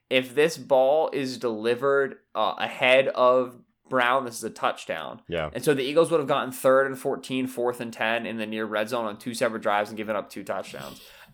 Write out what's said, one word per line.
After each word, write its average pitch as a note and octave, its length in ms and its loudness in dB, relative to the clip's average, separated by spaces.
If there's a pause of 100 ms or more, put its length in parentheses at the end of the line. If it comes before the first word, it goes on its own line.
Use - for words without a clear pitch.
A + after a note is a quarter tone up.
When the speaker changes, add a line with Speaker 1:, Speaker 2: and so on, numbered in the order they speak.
Speaker 1:
If B2+ 260 0
this D#3+ 220 4
ball C3+ 560 4
is C3 240 -4
delivered, A#2+ 800 0 (180)
uh, G#2 220 0
ahead B2+ 500 4
of B2 480 2 (320)
Brown, B2+ 380 2
this A#2 140 -10
is A2+ 40 -10
a A2 60 -6
touchdown. E2 800 -6
Speaker 2:
Yeah. D#2+ 240 -4
Speaker 1:
And B2+ 100 -8
so D3 120 2
the C3 80 -4
Eagles D3 260 2
would E3 100 2
have C#3 80 -2
gotten B2+ 240 -2
third C3+ 360 4
and C3 100 -6
fourteen, C3 480 -4
fourth B2 340 -4
and A#2 140 -8
ten A#2 320 -2
in A2+ 120 -6
the A2 100 -4
near A2 180 -4
red G#2+ 240 -2
zone A#2+ 160 -2
on G#2 140 -8
two A#2 160 -8
separate A2+ 260 -2
drives G#2+ 300 0
and A2 40 -10
given G#2+ 200 -4
up G2 120 -6
two G2+ 160 -14
touchdowns. F#2 580 -10 (320)